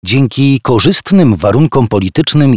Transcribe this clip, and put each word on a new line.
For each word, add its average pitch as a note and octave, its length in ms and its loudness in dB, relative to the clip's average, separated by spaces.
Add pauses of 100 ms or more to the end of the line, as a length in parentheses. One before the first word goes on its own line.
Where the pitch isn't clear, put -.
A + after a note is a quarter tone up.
Dzięki C3+ 560 0
korzystnym C3 760 0
warunkom A#2+ 520 0
politycznym C3+ 680 0